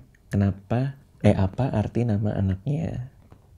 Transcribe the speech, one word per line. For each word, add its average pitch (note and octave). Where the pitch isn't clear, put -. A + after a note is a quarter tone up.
kenapa, A2
eh, G#2
apa G2
arti A2
nama G#2+
anaknya? B2